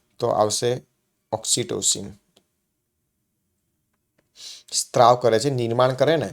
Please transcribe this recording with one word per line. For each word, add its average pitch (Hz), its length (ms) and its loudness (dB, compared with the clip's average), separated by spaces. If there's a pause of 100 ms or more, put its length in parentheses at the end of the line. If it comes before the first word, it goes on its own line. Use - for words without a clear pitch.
(200)
તો 120 80 0
આવશે 107 580 0 (480)
oxytocin. 104 720 -4 (2750)
સ્ત્રાવ 123 440 4
કરે 117 240 2
છે, 135 100 -2
નિર્માણ 123 440 0
કરે 139 240 2
ને 117 160 -4